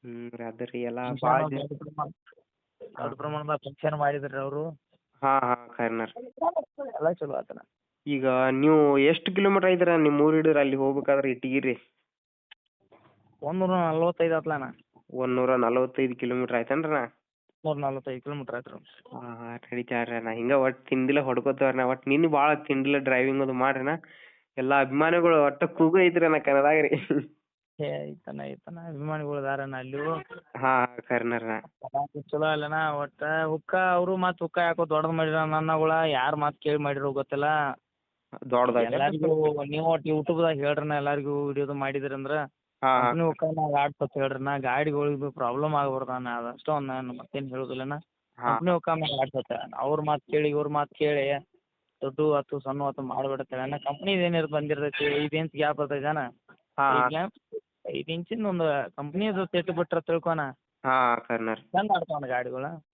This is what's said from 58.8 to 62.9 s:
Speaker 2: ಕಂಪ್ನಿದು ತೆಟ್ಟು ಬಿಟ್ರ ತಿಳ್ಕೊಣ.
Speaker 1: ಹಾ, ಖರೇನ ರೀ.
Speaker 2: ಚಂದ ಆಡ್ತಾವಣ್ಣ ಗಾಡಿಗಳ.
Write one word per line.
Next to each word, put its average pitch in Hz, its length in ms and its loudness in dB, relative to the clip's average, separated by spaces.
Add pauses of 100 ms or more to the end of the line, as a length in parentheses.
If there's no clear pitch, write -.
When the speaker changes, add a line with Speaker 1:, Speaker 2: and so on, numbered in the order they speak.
Speaker 2:
ಕಂಪ್ನಿದು 185 500 -4
ತೆಟ್ಟು 175 260 -2
ಬಿಟ್ರ 170 280 0
ತಿಳ್ಕೊಣ. 165 400 -2 (440)
Speaker 1:
ಹಾ, 127 320 4 (120)
ಖರೇನ 113 260 -2
ರೀ. 110 80 -12
Speaker 2:
ಚಂದ 202 340 -2
ಆಡ್ತಾವಣ್ಣ 151 300 -4
ಗಾಡಿಗಳ. 127 400 -4 (280)